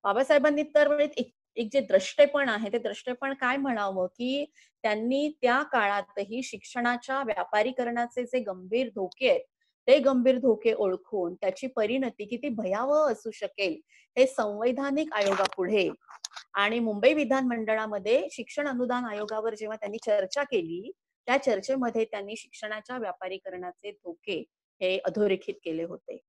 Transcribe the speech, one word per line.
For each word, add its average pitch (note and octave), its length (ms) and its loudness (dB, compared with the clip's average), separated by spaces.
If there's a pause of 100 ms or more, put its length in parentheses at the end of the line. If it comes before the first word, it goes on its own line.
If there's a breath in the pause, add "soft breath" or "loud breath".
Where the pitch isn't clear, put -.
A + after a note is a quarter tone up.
बाबासाहेबांनी C#4+ 600 4
तर D4 360 4 (180)
एक, A#3+ 160 -4 (220)
एक A3+ 160 -4
जे C#4 80 4
द्रष्टेपण C#4 720 4
आहे, G#3+ 240 -2
ते A#3+ 40 0
द्रष्टेपण B3 560 -4
काय C4+ 240 0
म्हणावं, G3+ 500 -2
की C4 380 -4 (360 soft breath)
त्यांनी A#3+ 480 0 (120)
त्या B3+ 220 4
काळातही G3+ 800 -2
शिक्षणाच्या B3 800 -4
व्यापारीकरणाचे A#3+ 1000 -2
जे B3+ 160 -4
गंभीर G#3 500 -4
धोके G3+ 400 -2
आहेत, F3+ 120 4 (460)
ते C#4 120 10
गंभीर B3+ 380 4
धोके A3+ 360 2
ओळखून F#3 600 -2
त्याची G3 340 -4
परिणती A#3 580 -2
किती A#3+ 240 -6
भयावह A#3+ 640 0
असू G#3+ 200 -6
शकेल, G3 500 -4 (360 soft breath)
हे C4 100 8
संवैधानिक C4 840 -2
आयोगापुढे G3 760 2 (640 loud breath)
आणि G#3 260 0
मुंबई A3+ 340 4
विधानमंडळामध्ये A3+ 1160 0
शिक्षण D4 360 -6
अनुदान B3 380 -2
आयोगावर G#3+ 500 -4
जेव्हा G#3+ 220 -8
त्यांनी G#3 280 -8
चर्चा G#3 380 0
केली, F#3+ 480 -2 (340)
त्या B3+ 120 4
चर्चेमध्ये A#3 680 0
त्यांनी G#3 300 -10
शिक्षणाच्या G#3+ 640 -12
व्यापारीकरणाचे F#3 960 -10
धोके F3+ 480 -10 (420)
हे F#3 160 2
अधोरेखित F#3+ 560 0 (100)
केले E3 200 -4
होते. - 460 -12